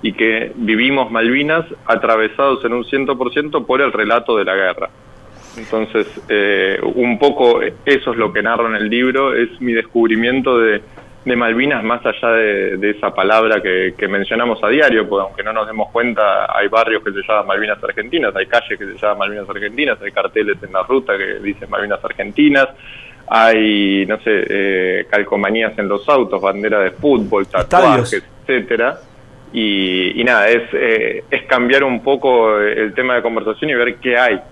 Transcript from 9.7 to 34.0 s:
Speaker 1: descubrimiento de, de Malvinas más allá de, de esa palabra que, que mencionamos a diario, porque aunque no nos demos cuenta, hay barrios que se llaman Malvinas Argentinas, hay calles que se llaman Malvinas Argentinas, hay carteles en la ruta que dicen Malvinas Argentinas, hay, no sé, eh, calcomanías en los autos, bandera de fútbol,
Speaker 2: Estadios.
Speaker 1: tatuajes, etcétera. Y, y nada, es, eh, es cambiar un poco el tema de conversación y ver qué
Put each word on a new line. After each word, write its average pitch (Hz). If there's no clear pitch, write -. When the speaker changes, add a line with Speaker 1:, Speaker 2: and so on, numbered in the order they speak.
Speaker 1:
descubrimiento 117
de, 110
de 127
Malvinas 120
más 120
allá 117
de, 104
de 104
esa 104
palabra 107
que, 92
que 104
mencionamos 107
a 104
diario, 120
porque 98
aunque 98
no 107
nos 110
demos 110
cuenta, 107
hay 101
barrios 110
que 104
se 98
llaman 104
Malvinas 104
Argentinas, 113
hay 95
calles 113
que 101
se 95
llaman 104
Malvinas 101
Argentinas, 104
hay 101
carteles 101
en 95
la 95
ruta 123
que 98
dicen 98
Malvinas 101
Argentinas, 139
hay, 107
no 104
sé, 107
eh, 95
calcomanías 104
en 101
los 101
autos, 120
bandera 101
de 95
fútbol, 110
Speaker 2:
Estadios. 92
Speaker 1:
tatuajes, 117
etcétera. 120
Y, 98
y 117
nada, 117
es, 117
eh, 113
es 139
cambiar 127
un 127
poco 123
el 107
tema 127
de 120
conversación 113
y 139
ver 120
qué 123